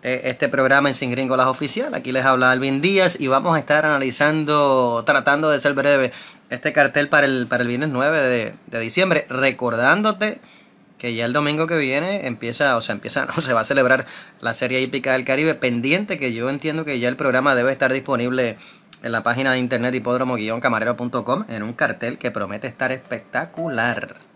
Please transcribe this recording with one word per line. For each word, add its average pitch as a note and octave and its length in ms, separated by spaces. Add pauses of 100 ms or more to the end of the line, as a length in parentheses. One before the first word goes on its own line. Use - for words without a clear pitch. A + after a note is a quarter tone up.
eh, B2+ 220
este C3 240
programa C#3 400
en C3 60
Sin B2+ 160
Gringolas C3 360
Oficial. G#3 460
Aquí - 180
les C3 140
habla B2+ 260
Alvin C3+ 300
Díaz F#3 400
y C#3 60
vamos D#3+ 280
a D3+ 40
estar D3+ 260
analizando, C#3+ 1200
tratando D3 440
de C#3+ 120
ser C#3+ 140
breve, C3+ 360 (380)
este B2 240
cartel C#3+ 340
para C#3+ 180
el, B2+ 220
para B2 140
el A#2+ 80
viernes B2+ 180
nueve D3 320
de, A#2+ 340 (140)
de A#2 140
diciembre. D#3 480
Recordándote C3+ 1120 (560)
que A#2 180
ya A#2 80
el A#2+ 80
domingo D3 340
que E3 120
viene D3+ 500
empieza, A#2+ 480
o A#2 60
sea, G#2+ 140
empieza, A2 300
<laughs> - 80
no, E3 80
se C3 120
va A2+ 80
a - 20
celebrar C3 440 (340)
la A#2 100
Serie B2+ 300
Hípica C3 320
del B2+ 100
Caribe. D3 320
Pendiente C#3+ 640
que B2+ 140
yo A#2+ 160
entiendo D3+ 340
que C#3+ 160
ya A#2+ 80
el B2+ 80
programa C3 400
debe B2 160
estar C3 220
disponible B2+ 640 (460)
en A#2 100
la A2+ 100
página B2+ 300
de B2+ 60
internet B2 360
hipódromo B2 400
guion A2 240
camarero A2+ 380
punto B2 260
com C#3+ 240
en A2 160
un A2+ 80
cartel - 460
que B2 120
promete G2+ 380
estar B2+ 240
espectacular. B2 1400